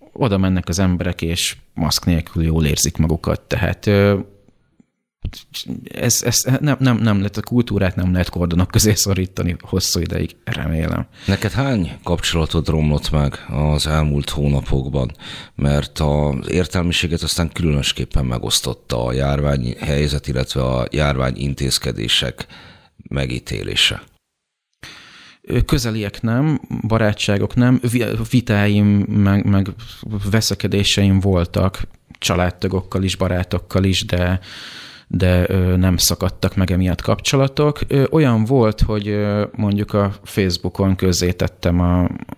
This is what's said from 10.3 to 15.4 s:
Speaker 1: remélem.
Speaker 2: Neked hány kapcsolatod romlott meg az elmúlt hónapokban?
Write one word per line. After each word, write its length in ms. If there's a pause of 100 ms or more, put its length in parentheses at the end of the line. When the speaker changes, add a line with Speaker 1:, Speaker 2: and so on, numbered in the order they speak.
Speaker 1:
remélem. 640 (200)
Speaker 2:
Neked 260
hány 500
kapcsolatod 680
romlott 420
meg 380
az 380
elmúlt 440
hónapokban? 800 (440)